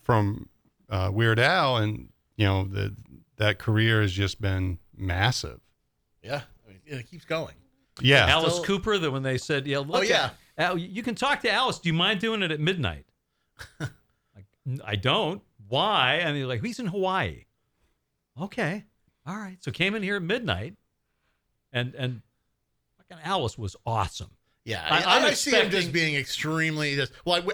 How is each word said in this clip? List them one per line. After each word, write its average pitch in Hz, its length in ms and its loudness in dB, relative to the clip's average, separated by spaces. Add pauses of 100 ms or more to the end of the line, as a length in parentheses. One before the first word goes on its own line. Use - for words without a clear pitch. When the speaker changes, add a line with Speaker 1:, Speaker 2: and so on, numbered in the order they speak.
Speaker 1:
from, 107 460 2 (420)
uh, 95 220 0
Weird 113 280 4
Al, 143 380 4
and, 107 320 -2 (260)
you 107 100 4
know, 95 180 2
the, 98 300 -4 (420)
that 107 220 2
career 110 440 4
has 98 100 2
just 95 300 -2
been 95 360 0 (180)
massive. 95 640 -2 (600)
Speaker 2:
Yeah, 135 200 -6 (240)
I 104 40 -20
mean, 92 100 -20 (100)
and 131 100 -10
it - 100 -18
keeps 170 140 -20
going. 160 300 -6 (460)
Speaker 1:
Yeah. 127 260 8
Speaker 3:
Alice 160 280 4
Speaker 2:
Still 175 100 -2
Speaker 3:
Cooper, 196 340 0
that 160 120 0
when 135 120 -4
they 131 160 -2
said, 139 280 -4
"Yeah, 139 120 -2
look, 139 180 -4
Speaker 2:
Oh, - 60 4
yeah. 311 280 2 (280)
Speaker 3:
Al, 180 140 0
Al, 180 60 -2
you 196 240 -8
can 233 120 -4
talk 277 280 0
to 233 80 0
Alice. 226 280 0
Do 170 100 -2
you 165 60 2
mind 185 260 0
doing 220 220 -2
it 170 80 -2
at 151 100 -4
midnight?" 147 460 -2 (640)
<laughs> - 120 -20
Like, - 680 -14 (200)
"N-, 135 180 -6
I 104 120 -4
don't. 165 440 0 (280)
Why?" 147 480 2
And 160 200 0
they're 135 100 -2
like, 123 180 -4
"He's 233 140 -6
in 240 80 -6
Hawaii." 185 580 -2 (960)
Okay. 202 440 -6 (420)
All 185 100 -10
right. 190 240 -12
So 139 100 -8
came 190 240 0
in 214 80 -4
here 202 140 -4
at 190 60 -4
midnight, 165 520 -4 (1000)
and, 123 220 -4
and 127 280 -6 (760)
fucking 160 260 -20
Alice 165 340 -2
was 104 180 -8 (100)
awesome. 107 440 -4 (340)
Speaker 2:
Yeah, 92 240 -6
Speaker 3:
I, 151 140 4
Speaker 2:
I, 190 160 4
Speaker 3:
I'm - 60 4
Speaker 2:
I 294 80 4
see - 180 -2
him 233 60 4 (140)
just 180 180 0
Speaker 3:
expecting 135 40 -6
Speaker 2:
being 160 220 2
extremely 151 800 -2
just, 139 160 -2 (140)
well, 175 180 2
we, 190 120 -2